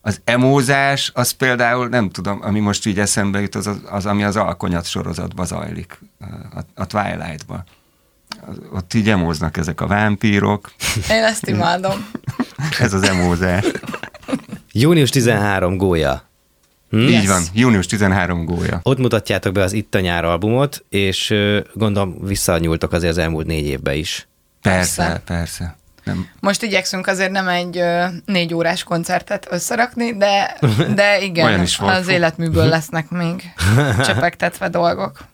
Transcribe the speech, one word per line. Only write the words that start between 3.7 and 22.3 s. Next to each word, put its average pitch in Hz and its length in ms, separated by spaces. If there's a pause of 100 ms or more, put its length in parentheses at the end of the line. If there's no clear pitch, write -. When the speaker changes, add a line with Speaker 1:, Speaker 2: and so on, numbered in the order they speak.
Speaker 1:
az, 98 160
ami 104 180
az 101 120
Alkonyat 87 500
sorozatban 90 600
zajlik, 85 520 (560)
a, - 60 (220)
a 90 40
Twilight-ban. 90 800 (1080)
Ott 92 200
így 110 140
emóznak 85 480
ezek 80 240
a 85 60
vámpírok. 101 840 (380)
Speaker 2:
Én 220 120
ezt 220 240
imádom. 185 600 (340)
Speaker 1:
<laughs> - 380
Ez 113 140
az 95 100
emózás. 90 600 (1080)
Speaker 3:
Június 143 380
tizenhárom, 101 640
Gólya. 80 460 (680)
Hm? 110 80
Speaker 1:
Így 120 140
Speaker 2:
Yes. 104 140
Speaker 1:
van, 92 160 (100)
június 107 340
tizenhárom, 92 580
Gólya. 85 380
Speaker 3:
Ott 135 160
mutatjátok 107 540
be 98 100
az 92 100
Itt 107 220
a 101 60
nyár 85 240
albumot, 107 640
és, 98 420
ö, 104 300 (140)
gondolom 101 420 (100)
visszanyúltok 82 680